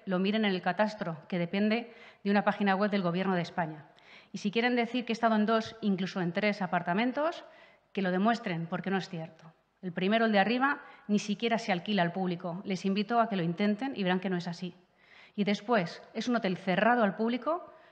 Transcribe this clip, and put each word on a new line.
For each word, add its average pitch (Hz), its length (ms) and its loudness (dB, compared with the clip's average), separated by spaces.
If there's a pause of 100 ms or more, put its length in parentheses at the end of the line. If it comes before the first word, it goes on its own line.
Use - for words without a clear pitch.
lo 185 140 0
miren 208 260 2
en 202 80 2
el 180 80 -2
catastro, 175 560 0 (100)
que 180 120 -2
depende 208 540 0 (300)
de 202 80 0
una 202 120 4
página 202 320 2
web 202 160 2
del 196 120 0
Gobierno 180 320 0
de 170 80 0
España. 156 420 -4 (480)
Y 190 60 -10
si 208 120 -2
quieren 240 240 2
decir 240 300 0
que 233 60 -4
he - 20 0
estado 220 220 2
en 214 100 4
dos, 220 360 0
incluso 190 400 0
en 170 120 -2
tres 202 280 0
apartamentos, 208 840 -2 (480)
que 196 100 -2
lo 185 80 2
demuestren, 185 560 0
porque 180 240 -4
no 190 60 0
es 175 120 -4
cierto. 165 420 -14 (300)
El 185 120 -8
primero, 208 320 2
el 226 60 2
de 202 80 6
arriba, 247 420 2 (260)
ni 208 100 2
siquiera 220 400 0
se 214 140 -4
alquila 185 320 0
al 170 80 2
público. 180 540 -4
Les 190 200 -4
invito 202 340 0
a 226 100 2
que 196 80 -2
lo 170 60 0
intenten 208 520 0
y 202 80 -4
verán 180 160 2
que 190 100 -4
no 180 80 0
es 175 100 -6
así. 175 280 -8 (600)
Y 202 100 0
después, 202 580 0 (100)
es 220 140 -6
un 247 80 2
hotel 190 220 0
cerrado 214 460 2
al 196 120 2
público, 254 580 -2 (180)